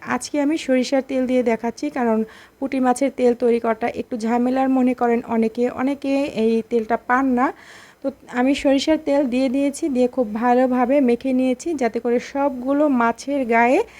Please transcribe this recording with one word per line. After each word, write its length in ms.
আজকে 380
আমি 180
সরিষার 500
তেল 180
দিয়ে 160
দেখাচ্ছি, 480
কারণ 340
পুঁটি 220
মাছের 360
তেল 180
তৈরি 260
করাটা 280
একটু 280
ঝামেলার 520
মনে 260
করেন 320
অনেকে, 420
অনেকে 560
এই 460
তেলটা 260
পান 300
না। 260
তো 80
আমি 260
সরিষার 500
তেল 220
দিয়ে 220
দিয়েছি, 400
দিয়ে 200
খুব 260
ভালোভাবে 640
মেখে 320
নিয়েছি, 420
যাতে 260
করে 200
সবগুলো 680
মাছের 580
গায়ে 360